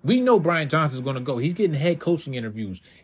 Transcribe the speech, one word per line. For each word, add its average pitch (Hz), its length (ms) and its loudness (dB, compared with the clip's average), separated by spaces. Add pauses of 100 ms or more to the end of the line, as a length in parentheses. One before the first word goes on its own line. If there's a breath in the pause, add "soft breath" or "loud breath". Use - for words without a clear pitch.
We 233 180 2
know 247 180 6
Brian 160 300 0
Johnson's 147 320 0
gonna 131 200 -4
go. 127 180 -4
He's 160 160 -2
getting 165 260 0
head 170 180 2
coaching 156 360 -2
interviews. 107 480 -8 (220 soft breath)